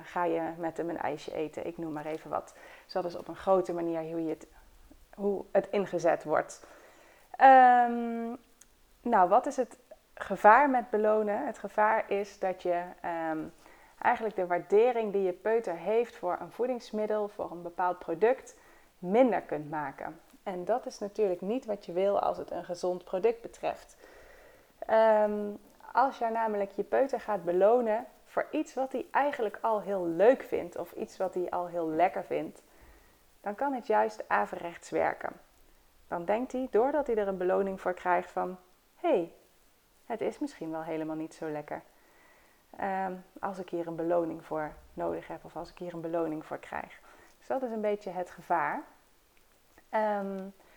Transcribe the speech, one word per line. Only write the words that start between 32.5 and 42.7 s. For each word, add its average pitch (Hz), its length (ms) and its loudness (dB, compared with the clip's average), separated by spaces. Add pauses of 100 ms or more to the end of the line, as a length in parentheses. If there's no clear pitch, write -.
dan 208 140 -6
kan 277 180 -2
het 247 140 -8
juist 214 400 2
averechts 180 600 -4
werken. 160 420 -2 (760)
Dan 170 180 -6
denkt 226 260 -2
hij, 254 200 -6
doordat 277 360 2
hij 233 80 0
er 208 120 0
een 190 100 -4
beloning 190 440 -2
voor 185 120 -4
krijgt, 180 380 -2
van: 185 260 -6 (380)
"Hé, - 140 -2
hey, 180 240 2 (720)
het 226 160 -8
is - 180 -4
misschien 165 320 -8
wel 160 120 -6
helemaal 160 320 -6
niet 156 180 -10
zo 160 160 -10
lekker. 151 320 -10 (960)